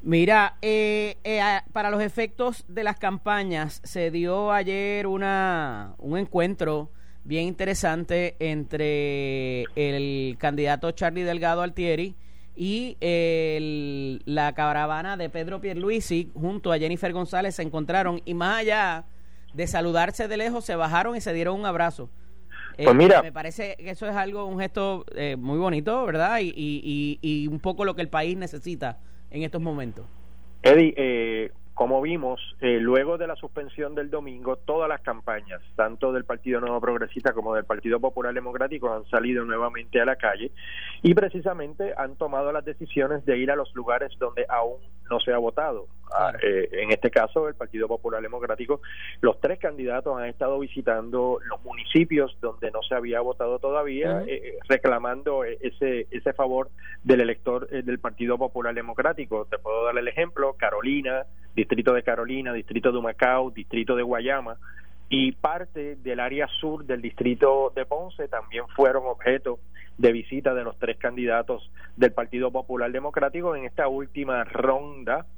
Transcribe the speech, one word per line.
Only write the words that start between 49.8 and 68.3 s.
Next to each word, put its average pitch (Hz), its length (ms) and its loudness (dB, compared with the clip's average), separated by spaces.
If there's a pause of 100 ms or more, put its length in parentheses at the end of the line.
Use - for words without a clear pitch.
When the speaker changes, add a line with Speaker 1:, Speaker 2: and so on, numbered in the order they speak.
Speaker 2:
han 120 100 -4
estado 135 300 -2
visitando 123 840 0
los 110 180 -8
municipios 147 760 2
donde 110 300 -4
no 107 120 -4
se 131 120 -2
había 120 260 0
votado 123 380 0
todavía, 147 580 0
Speaker 1:
Ujú. 196 120 -4
Speaker 2:
eh, 123 380 -8
reclamando, 131 800 2
eh, 117 160 -6
ese, 127 500 -2
ese 131 220 -2
favor 131 380 0 (340)
del 127 160 8
elector, 123 500 0
eh, 131 120 -4
del 123 160 -2
Partido 120 400 -2
Popular 120 360 -2
Democrático. 117 720 -2
Te 104 140 -6
puedo 113 260 0
dar 120 140 2
el 120 100 -2
ejemplo, 139 460 0
Carolina, 131 720 0 (300)
distrito 113 360 4
de 123 120 4
Carolina, 123 480 -2
distrito 120 400 0
de 123 60 0
Humacao, 127 520 2
distrito 113 460 -2
de 123 80 0
Guayama, 120 520 -2 (520)
y 135 240 4
parte 156 640 -4
del 127 240 -4
área 135 260 0 (140)
sur 156 240 -4
del 131 180 -2
distrito 131 720 4
de 131 120 -2
Ponce 165 420 -6
también 113 360 -4 (120)